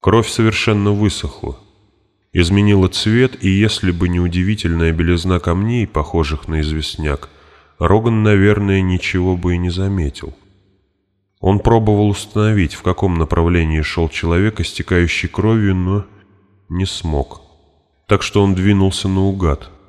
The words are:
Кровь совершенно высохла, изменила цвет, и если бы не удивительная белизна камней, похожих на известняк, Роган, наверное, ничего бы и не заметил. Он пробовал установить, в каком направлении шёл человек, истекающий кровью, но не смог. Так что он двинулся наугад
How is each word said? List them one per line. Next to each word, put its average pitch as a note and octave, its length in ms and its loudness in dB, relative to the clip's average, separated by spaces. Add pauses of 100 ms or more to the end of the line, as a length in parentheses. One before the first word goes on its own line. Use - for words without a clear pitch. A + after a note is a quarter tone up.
Кровь A2 280 2
совершенно G#2 640 0
высохла, - 640 -4 (720)
изменила F#2+ 560 4
цвет, B2 540 0
и G2 60 0
если G2 420 2
бы F2 180 -2
не F2 120 0
удивительная F2 720 0
белизна E2+ 480 0
камней, G#2 460 -2
похожих D2+ 640 -4
на D#2+ 120 -2
известняк, D2+ 680 -6 (500)
Роган, A2 440 2
наверное, G2+ 580 2
ничего F#2 560 0
бы F2+ 180 -2
и F2 40 -2
не F2 120 -2
заметил. F2+ 680 -4 (1040)
Он G2 200 2
пробовал G#2+ 480 4
установить, G#2 680 0
в - 80 -18
каком F#2 360 0
направлении E2 640 0
шёл E2 260 -2
человек, F2+ 520 -2
истекающий - 680 -2
кровью, G#2 460 0
но F#2 320 -2 (600)
не F2+ 160 -2
смог. D2+ 580 -6 (680)
Так G2+ 140 2
что - 200 0
он G2 120 2
двинулся F#2+ 540 2
наугад F#2+ 600 -2 (180)